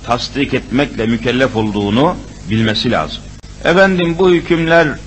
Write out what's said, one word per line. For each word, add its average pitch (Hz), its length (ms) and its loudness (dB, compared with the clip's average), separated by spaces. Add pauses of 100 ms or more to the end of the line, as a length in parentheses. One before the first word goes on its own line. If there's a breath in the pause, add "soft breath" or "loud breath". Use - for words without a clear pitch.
tasdik 123 460 -2
etmekle 120 520 -2
mükellef 120 500 0
olduğunu 107 600 0 (340)
bilmesi 110 420 0
lazım. 78 300 -4 (420)
Efendim, 175 560 2
bu 185 120 6
hükümler 165 560 2 (200)